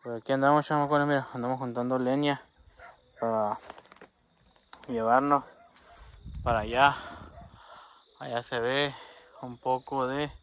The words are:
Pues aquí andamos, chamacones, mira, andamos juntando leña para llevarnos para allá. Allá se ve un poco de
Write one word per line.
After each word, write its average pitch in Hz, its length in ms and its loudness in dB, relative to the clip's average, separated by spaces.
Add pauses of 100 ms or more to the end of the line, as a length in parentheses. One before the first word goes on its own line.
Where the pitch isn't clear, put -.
Pues 117 180 -6
aquí - 100 -4
andamos, 139 340 4
chamacones, 147 420 2
mira, 139 260 2
andamos 127 260 -4
juntando 123 400 -2
leña 139 420 0 (800)
para 110 400 0 (1300)
llevarnos 127 560 4 (1000)
para 117 160 2
allá. 123 360 4 (1200)
Allá 123 240 -4
se 123 160 -4
ve 131 360 0 (460)
un 123 160 -12
poco 127 500 -2
de 143 240 -4 (120)